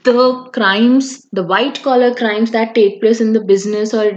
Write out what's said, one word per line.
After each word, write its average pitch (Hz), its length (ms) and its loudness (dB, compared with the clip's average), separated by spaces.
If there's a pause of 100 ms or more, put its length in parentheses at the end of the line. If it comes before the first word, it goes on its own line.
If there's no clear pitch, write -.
the 254 500 2
crimes, 233 800 0
the 185 120 -4
white 202 380 -2
collar 247 320 2
crimes 226 380 -2
that 220 240 -2
take 202 260 2
place 226 180 0
in 220 140 0
the 214 100 0
business 208 500 -2
or 214 240 0